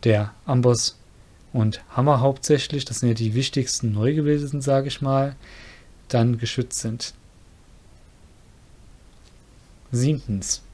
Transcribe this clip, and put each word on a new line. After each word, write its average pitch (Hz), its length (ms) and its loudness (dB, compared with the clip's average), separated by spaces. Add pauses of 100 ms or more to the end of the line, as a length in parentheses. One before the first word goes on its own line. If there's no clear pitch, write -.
der 104 280 2 (140)
Amboss 123 500 2 (560)
und 107 380 0
Hammer 135 300 4
hauptsächlich, 139 640 0
das - 160 -8
sind 120 80 2
ja 113 60 4
die 110 200 -2
wichtigsten 123 580 -2
Neugebildeten, 147 680 0
sage 135 280 0
ich - 140 -6
mal, 139 320 0 (760)
dann 117 300 2
geschützt 117 400 -4
sind. - 360 -8 (2750)
Siebtens. 123 720 -2 (120)